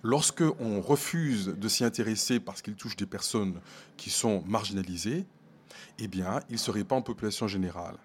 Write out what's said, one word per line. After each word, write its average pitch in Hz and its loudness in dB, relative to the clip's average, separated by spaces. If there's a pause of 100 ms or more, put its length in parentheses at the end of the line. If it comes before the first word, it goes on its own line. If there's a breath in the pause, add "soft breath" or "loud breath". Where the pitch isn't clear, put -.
Lorsque 143 4 (160)
on 110 0
refuse 107 2
de 98 -2
s'y 110 2
intéresser 113 2
parce - -8
qu'il 107 -8
touche 104 -8
des 98 -2
personnes 98 0 (380 loud breath)
qui - -8
sont 101 2
marginalisées, 101 -2 (760 loud breath)
eh 110 -6
bien, 95 -2 (100)
il 117 -4
se - 0
répand 104 2
en - 0
population 110 -4
générale. 90 -4